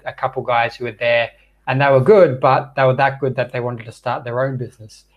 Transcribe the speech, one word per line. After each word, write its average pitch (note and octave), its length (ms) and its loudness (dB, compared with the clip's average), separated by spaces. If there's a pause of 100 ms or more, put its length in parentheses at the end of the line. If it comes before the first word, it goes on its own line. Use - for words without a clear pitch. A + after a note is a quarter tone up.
a B2+ 80 -12
couple B2+ 280 -6
guys A#2 340 -2
who B2+ 80 -10
were A#2 80 -6
there A#2 380 0 (360)
and C3 120 -2
they C#3 120 4
were C3+ 100 6
good, E3+ 400 6
but C#3 340 0
they C3+ 100 0
were C3 100 4
that C3+ 260 -2
good C3 160 -4
that B2 160 -6
they B2 80 -6
wanted A#2+ 240 -8
to A2+ 80 -18
start B2+ 320 -8
their B2 180 -4
own C3+ 140 -4
business, B2+ 480 -14 (120)